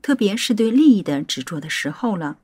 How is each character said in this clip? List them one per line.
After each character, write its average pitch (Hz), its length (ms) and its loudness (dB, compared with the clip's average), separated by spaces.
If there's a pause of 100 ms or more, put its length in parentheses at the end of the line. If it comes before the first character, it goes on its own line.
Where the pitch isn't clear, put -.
特 277 120 0
别 208 220 0
是 - 160 -2
对 226 180 2
利 269 240 6
益 196 80 0
的 143 200 -4
执 135 200 -8
着 151 160 -10
的 156 120 -10
时 - 200 -4
候 220 240 -4
了？ 151 300 -6